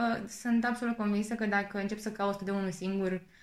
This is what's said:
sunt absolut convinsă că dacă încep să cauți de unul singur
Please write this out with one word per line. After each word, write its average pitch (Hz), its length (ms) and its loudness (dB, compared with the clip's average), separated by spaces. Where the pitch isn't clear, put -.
sunt 233 360 2
absolut 233 320 0
convinsă 208 380 0
că 220 120 0
dacă 202 320 2
încep 202 200 -2
să 214 140 -4
cauți 202 320 0
de 196 60 -2
unul 196 200 0
singur 185 520 0